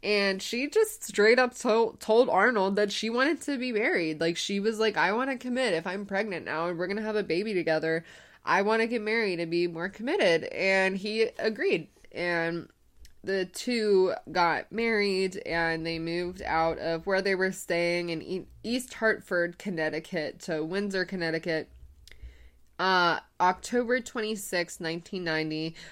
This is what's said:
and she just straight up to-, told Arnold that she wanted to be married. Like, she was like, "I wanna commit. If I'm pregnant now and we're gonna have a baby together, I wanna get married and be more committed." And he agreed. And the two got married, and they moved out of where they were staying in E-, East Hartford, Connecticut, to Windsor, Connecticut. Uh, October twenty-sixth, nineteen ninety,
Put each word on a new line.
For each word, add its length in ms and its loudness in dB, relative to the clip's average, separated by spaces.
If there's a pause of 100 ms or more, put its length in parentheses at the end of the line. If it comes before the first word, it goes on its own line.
and 380 0
she 280 -4
just 340 0
straight 360 6
up 200 2
to-, 400 2
told 300 6
Arnold 460 4
that 160 2
she 180 -4
wanted 320 0
to 160 -4
be 140 -4
married. 500 0
Like, 160 0
she 220 -2
was 200 -2
like, 180 2
"I 160 2
wanna 240 -2
commit. 360 -2
If 140 -2
I'm 180 -6
pregnant 400 -4
now 220 -2
and 100 -4
we're 100 -2
gonna 140 -4
have 140 -4
a 80 0
baby 300 -2
together, 520 0 (400)
I 160 4
wanna 260 2
get 140 -2
married 380 0
and 100 -4
be 180 0
more 220 -6
committed." 560 2
And 520 2
he 260 0 (160)
agreed. 480 0 (240)
And 580 -2 (540)
the 220 -2
two 680 2 (180)
got 400 2
married, 760 0
and 400 -2
they 140 -4
moved 440 -6
out 360 0
of 280 -4
where 140 2
they 140 2
were 160 0
staying 580 -2
in 120 -4
E-, 260 -8 (160)
East 320 -4
Hartford, 640 0
Connecticut, 840 -4
to 220 -4
Windsor, 420 -2
Connecticut. 640 -2 (1080)
Uh, 420 4 (220)
October 580 2
twenty-sixth, 800 -4
nineteen 460 -6
ninety, 500 -2 (160)